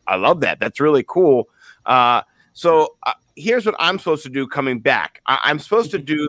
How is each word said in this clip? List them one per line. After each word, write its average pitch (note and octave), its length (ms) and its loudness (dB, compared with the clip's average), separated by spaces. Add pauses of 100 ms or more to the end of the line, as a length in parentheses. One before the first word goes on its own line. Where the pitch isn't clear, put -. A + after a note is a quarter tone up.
I F#2 100 0
love C#3+ 240 0
that. F2 200 -2
That's - 200 -6
really D3 260 2
cool. D3 420 2 (360)
Uh, A#2+ 380 2 (320)
so, D#3+ 480 2
uh, - 100 -4 (240)
here's G#3+ 300 -2
what G#3+ 120 -2
I'm F#3 200 -2
supposed D#3+ 240 -4
to C3+ 80 -14
do C3+ 160 -4
coming C3 340 -4
back. A2 460 -2
I, C3 180 0
I'm D3 140 0
supposed A3 320 -2
to F#3+ 80 -6
do D3 300 -4